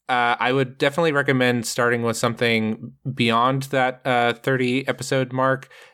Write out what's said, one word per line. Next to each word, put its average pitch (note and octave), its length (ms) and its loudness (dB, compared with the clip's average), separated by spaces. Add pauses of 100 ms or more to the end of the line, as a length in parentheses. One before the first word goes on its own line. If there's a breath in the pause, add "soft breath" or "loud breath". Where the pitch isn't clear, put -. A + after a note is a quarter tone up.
uh, A#2+ 300 2
I A#2+ 120 0
would C3 280 -2
definitely D3+ 320 0
recommend B2+ 560 2
starting A#2+ 340 0
with A2+ 160 -2
something A2+ 760 -2 (200)
beyond B2 500 2
that, C3 400 -2
uh, A#2+ 300 2
thirty C3 540 -2
episode C3 440 -2
mark, C3 380 -2 (240 loud breath)